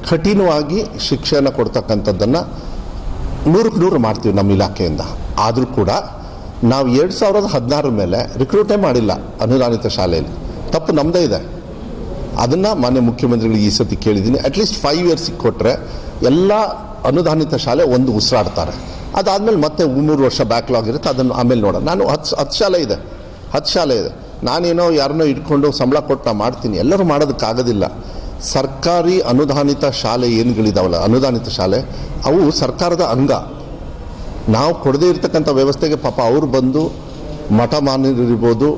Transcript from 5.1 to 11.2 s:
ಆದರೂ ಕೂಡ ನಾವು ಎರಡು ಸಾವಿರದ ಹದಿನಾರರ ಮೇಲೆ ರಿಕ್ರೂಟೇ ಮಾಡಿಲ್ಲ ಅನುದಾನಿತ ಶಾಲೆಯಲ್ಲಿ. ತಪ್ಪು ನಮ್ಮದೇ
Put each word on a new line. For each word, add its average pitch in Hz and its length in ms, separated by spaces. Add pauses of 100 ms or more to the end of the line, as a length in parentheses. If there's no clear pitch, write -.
ಆದರೂ 113 280
ಕೂಡ 101 240 (760)
ನಾವು 131 240
ಎರಡು 147 240
ಸಾವಿರದ 202 320
ಹದಿನಾರರ 143 440
ಮೇಲೆ 104 500
ರಿಕ್ರೂಟೇ 202 380
ಮಾಡಿಲ್ಲ 127 360
ಅನುದಾನಿತ 117 760
ಶಾಲೆಯಲ್ಲಿ. 87 440 (420)
ತಪ್ಪು - 200
ನಮ್ಮದೇ 160 300